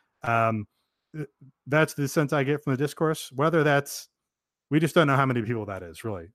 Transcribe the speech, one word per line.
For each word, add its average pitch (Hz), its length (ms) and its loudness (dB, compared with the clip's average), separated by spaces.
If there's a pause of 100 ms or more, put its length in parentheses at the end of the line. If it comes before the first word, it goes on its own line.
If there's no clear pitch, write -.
(240)
Um, 113 440 0 (460)
th-, 151 140 -10 (400)
that's 151 260 2
the 143 140 -2
sense 143 260 0
I 143 100 2
get 143 200 -2
from 139 100 -2
the 127 40 0
discourse. 151 560 -4
Whether 156 300 2
that's, 143 440 0 (600)
we 147 100 2
just 160 160 0
don't 165 120 6
know 139 100 4
how 139 80 4
many 123 160 0
people 110 240 -4
that 95 180 -8
is, 82 200 -14
really. 98 320 -8